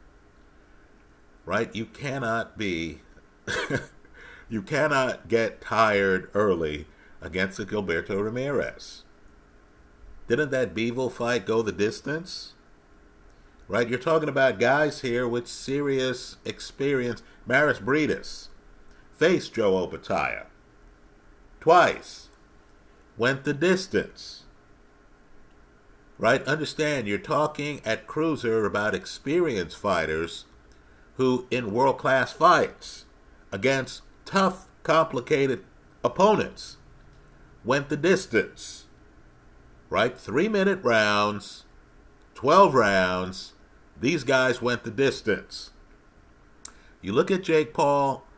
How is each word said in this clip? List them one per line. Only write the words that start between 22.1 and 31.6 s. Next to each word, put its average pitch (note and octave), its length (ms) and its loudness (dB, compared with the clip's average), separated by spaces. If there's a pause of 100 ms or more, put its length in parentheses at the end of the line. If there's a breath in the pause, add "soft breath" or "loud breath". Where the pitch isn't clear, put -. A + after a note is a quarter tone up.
went C3 260 0
the D3 100 -2
distance. - 880 -2 (1700)
Right? C3+ 260 2
Understand, D3 640 -2
you're G2+ 100 0
talking D3 640 -2
at A2 240 -4
cruiser B2 580 0
about G#2 300 0
experienced C3+ 800 -2
fighters E2 680 -2 (720 soft breath)
who, B2+ 340 0
in A#2+ 220 -4